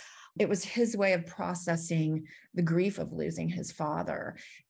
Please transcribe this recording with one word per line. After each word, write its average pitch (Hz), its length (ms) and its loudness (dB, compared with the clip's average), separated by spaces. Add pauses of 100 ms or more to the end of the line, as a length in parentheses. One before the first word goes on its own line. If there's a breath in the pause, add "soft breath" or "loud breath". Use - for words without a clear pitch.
(400 loud breath)
It 208 80 4
was 196 160 0
his 233 320 2
way 196 160 4
of 170 160 2
processing 165 960 0 (280 loud breath)
the 180 80 0
grief 175 360 4
of 160 140 -4
losing 165 380 -2
his 175 240 -6
father. 160 640 -4 (320 loud breath)